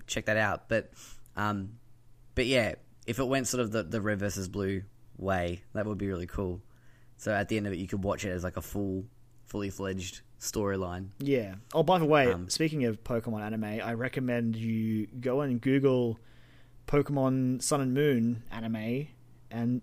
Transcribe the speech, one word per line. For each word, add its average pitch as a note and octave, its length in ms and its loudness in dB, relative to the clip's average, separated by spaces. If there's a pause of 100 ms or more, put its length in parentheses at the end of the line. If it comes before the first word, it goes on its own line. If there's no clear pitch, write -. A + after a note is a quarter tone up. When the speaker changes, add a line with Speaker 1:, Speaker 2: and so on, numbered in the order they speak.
Speaker 1:
check - 200 -6
that G#2+ 100 2
out. G#2 320 2
But, A2 220 0 (460)
um, G#2 380 -2 (600)
but B2+ 120 2
yeah, B2 280 2 (320)
if A#2 120 -2
it C3+ 60 0
went C3 220 0
sort B2 160 0
of G#2+ 80 -2
the, A2 140 0
the G#2 160 -4
Red G#2 180 0
versus G2 300 -4
Blue G2 340 -2 (360)
way, F2+ 440 -2 (120)
that G#2 120 -2
would G#2 120 -4
be G2+ 100 -2
really F2+ 180 -4
cool. F#2 340 -4 (580)
So A2 160 -4
at G2+ 140 0
the A2 80 0
end G#2 100 -2
of G2 60 -4
it, E2+ 60 -4
you F#2+ 100 -4
could G2 160 -4
watch G2+ 200 0
it G2 60 -2
as, F2+ 140 -2
like, F2+ 120 -6
a F2+ 60 -6
full, G2 420 -4 (420)
fully G2+ 240 -4
fledged F#2+ 500 -6 (200)
storyline. F#2+ 680 -2 (100)
Speaker 2:
Yeah. A#2+ 380 0 (180)
Oh, D#3+ 80 6
by F3+ 160 4
the E3 80 2
way, C#3+ 260 6
Speaker 1:
Um, F2+ 160 -4
Speaker 2:
speaking D#3 360 0
of A2 200 0
Pokemon A2+ 380 -2
anime, A2 220 -4 (220)
I A#2 80 -2
recommend A#2+ 600 0
you A2 500 0 (140)
go B2+ 220 2
and B2 180 0
Google C3 580 4 (680)
Pokemon C3 760 2
Sun C#3+ 180 2
and B2+ 140 0
Moon A#2+ 560 4
anime A2+ 580 -4 (420)
and A#2 320 0